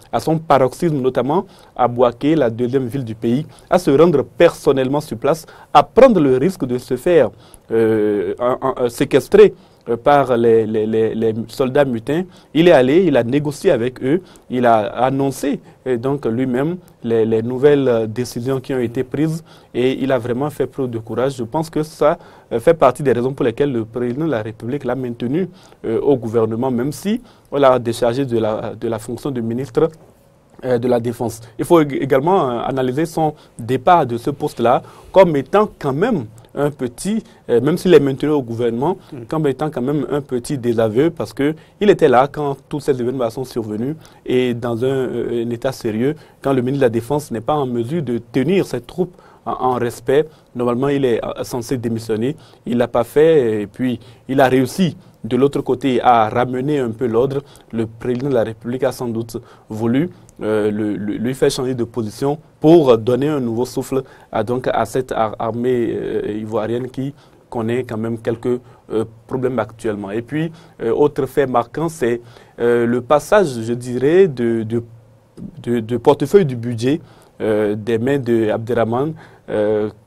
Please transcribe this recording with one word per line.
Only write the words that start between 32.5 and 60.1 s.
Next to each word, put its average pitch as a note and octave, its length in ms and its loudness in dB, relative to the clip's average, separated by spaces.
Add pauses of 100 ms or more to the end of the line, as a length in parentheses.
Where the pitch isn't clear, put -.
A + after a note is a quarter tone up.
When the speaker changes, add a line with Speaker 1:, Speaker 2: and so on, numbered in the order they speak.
Speaker 1:
euh, A#2+ 120 -4
analyser C3 440 -2
son D#3+ 280 -4 (220)
départ C3 480 2
de A#2+ 120 -4
ce A#2 140 -6
poste-là C#3+ 520 0 (300)
comme F3+ 240 6
étant G3+ 420 0
quand C#3+ 140 -4
même E3 340 -2 (320)
un C#3+ 120 0
petit, D3 520 -6 (280)
euh, A#2 100 2
même D3 160 0
s'il F3+ 160 2
est D3+ 80 10
maintenu C#3 300 0
au D3+ 100 0
gouvernement, A#2+ 560 -2 (160)
Speaker 2:
Mm. B2 160 -14
Speaker 1:
comme D#3+ 180 -2
étant C#3 220 -2
quand C3 140 -6
même C#3+ 280 -2
un C#3+ 120 -2
petit B2+ 340 -6
désaveu A#2 540 0
parce A2+ 240 -8
que D3 200 -2 (280)
il G#3 80 6
était D#3+ 180 4
là B2+ 180 6
quand C#3+ 300 -6 (140)
tous D3 100 -6
ces C#3 180 0
événements B2 300 -2
sont B2+ 160 -8
survenus A#2 520 -6 (280)
et B2+ 300 0
dans A#2 280 -4
un, C3 60 0
euh, A#2+ 560 -4
un A#2+ 60 -6
état A#2+ 220 -4
sérieux, B2 440 -2 (240)
quand C3+ 140 0
le C3 80 0
ministre C3+ 180 -2
de C3+ 60 6
la A#2 40 0
Défense A#2 400 -4
n'est A2 120 -6
pas D3+ 120 -2
en D3 120 0
mesure B2 360 -4
de A#2+ 140 -4
tenir C#3 480 0
ses B2 160 -8
troupes - 340 -8 (300)
en, A2+ 80 -6
en B2 220 0
respect, B2 500 0 (300)
normalement B2 340 0
il C#3+ 160 0
est, A#2 180 2
euh, - 220 -8
censé B2 320 -6
démissionner. A2+ 580 -4 (300)
Il A#2+ 140 -2
l'a A#2+ 100 2
pas A#2+ 160 0
fait C#3+ 560 4
et G2+ 60 -6
puis A#2+ 340 -6 (260)
il C3 140 0
a C3 80 6
réussi C3 480 2 (260)
de A#2+ 140 -2
l'autre C3 240 2
côté B2+ 400 0
à A#2 300 4
ramener B2+ 480 -2
un A#2+ 120 -2
peu A2+ 160 -4
l'ordre. C3 360 0 (300)
Le A2+ 140 -2
président B2 440 -6
de C3+ 40 0
la A2+ 100 2
République A#2 400 -6
a B2+ 80 0
sans B2 160 -8
doute A2+ 280 -6 (320)
voulu, A#2 400 -2 (340)